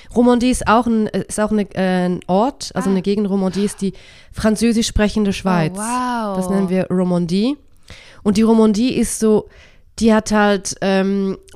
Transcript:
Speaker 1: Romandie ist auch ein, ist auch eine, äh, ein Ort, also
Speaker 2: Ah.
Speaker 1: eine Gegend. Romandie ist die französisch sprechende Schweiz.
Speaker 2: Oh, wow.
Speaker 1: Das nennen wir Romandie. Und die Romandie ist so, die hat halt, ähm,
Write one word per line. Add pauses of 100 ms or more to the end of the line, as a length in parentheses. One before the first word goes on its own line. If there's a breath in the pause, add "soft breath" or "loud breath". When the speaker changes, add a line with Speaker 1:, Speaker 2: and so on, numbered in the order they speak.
(120)
Speaker 1:
Romandie
ist
auch
ein,
ist
auch
eine, (140)
äh,
ein
Ort,
also
Speaker 2:
Ah.
Speaker 1:
eine
Gegend.
Romandie
ist
die (400 loud breath)
französisch
sprechende
Schweiz.
Speaker 2:
Oh,
wow.
Speaker 1:
Das
nennen
wir
Romandie. (680 loud breath)
Und
die
Romandie
ist
so, (520 soft breath)
die
hat
halt,
ähm, (180)